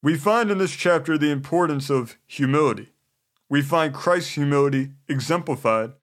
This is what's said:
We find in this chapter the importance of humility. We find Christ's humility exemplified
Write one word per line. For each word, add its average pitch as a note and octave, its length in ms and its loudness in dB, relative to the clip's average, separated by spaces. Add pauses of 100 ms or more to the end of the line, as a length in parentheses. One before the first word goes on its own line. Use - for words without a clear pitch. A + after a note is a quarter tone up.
We D3+ 160 0
find G#3+ 320 0
in G3 80 0
this F#3+ 140 -2
chapter D#3+ 440 0
the D3 140 2
importance D3 580 -2
of B2+ 380 -2
humility. C3+ 640 0 (560)
We C#3+ 140 2
find D#3 320 0
Christ's F3 400 0
humility C#3 560 0 (180)
exemplified C3 960 -2